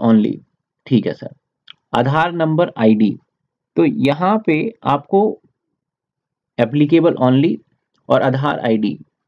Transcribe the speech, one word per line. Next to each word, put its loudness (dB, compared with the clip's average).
only। 2
ठीक 2
है -4
sir। -14
आधार 0
number -2
आईडी, 2
तो 2
यहाँ -2
पे -2
आपको -2
applicable 2
only 2
और 2
आधार -2
आईडी, -2